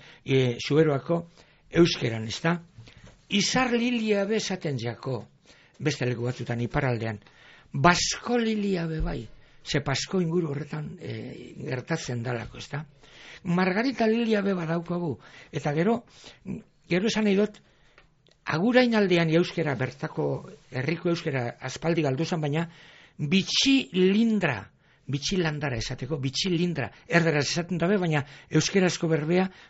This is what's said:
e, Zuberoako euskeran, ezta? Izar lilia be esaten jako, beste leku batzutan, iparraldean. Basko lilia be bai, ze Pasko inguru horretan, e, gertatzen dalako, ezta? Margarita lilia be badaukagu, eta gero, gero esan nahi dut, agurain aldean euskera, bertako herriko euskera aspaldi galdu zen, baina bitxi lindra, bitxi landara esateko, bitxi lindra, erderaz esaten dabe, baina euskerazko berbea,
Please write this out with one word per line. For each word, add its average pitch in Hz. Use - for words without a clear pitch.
e, 131
Zuberoako 156
euskeran, 120
ezta? 165
Izar 240
lilia 226
be 220
esaten 180
jako, 117
beste 139
leku 120
batzutan, 120
iparraldean. 117
Basko 175
lilia 202
be 160
bai, 165
ze -
Pasko 143
inguru 165
horretan, 151
e, 120
gertatzen 127
dalako, 120
ezta? 147
Margarita 190
lilia 220
be 196
badaukagu, 170
eta 147
gero, 170
gero 185
esan 214
nahi 196
dut, 208
agurain 233
aldean 175
euskera, 160
bertako 147
herriko 160
euskera 135
aspaldi 160
galdu 143
zen, 165
baina 151
bitxi 190
lindra, 190
bitxi 143
landara 147
esateko, 131
bitxi 135
lindra, 160
erderaz 160
esaten 170
dabe, 180
baina 156
euskerazko 175
berbea, 165